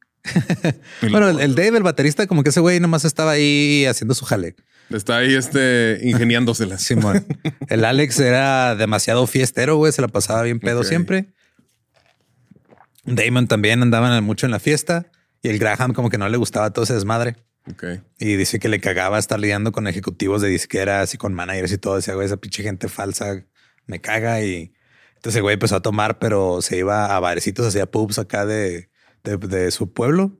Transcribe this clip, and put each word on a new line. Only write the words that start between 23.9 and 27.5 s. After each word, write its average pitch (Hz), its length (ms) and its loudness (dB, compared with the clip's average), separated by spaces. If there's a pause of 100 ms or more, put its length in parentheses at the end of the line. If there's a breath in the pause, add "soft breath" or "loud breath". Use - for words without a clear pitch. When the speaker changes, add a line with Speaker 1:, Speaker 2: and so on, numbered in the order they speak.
Speaker 1:
caga". 113 420 -2
Y 90 320 -6 (420 soft breath)
entonces 113 200 -4
el 110 60 0
güey 101 120 2
empezó 101 220 0
a 92 60 -2
tomar, 107 360 -2
pero 95 420 0
se 92 180 -4
iba 101 380 0
a 92 40 0
barecitos, 90 460 -2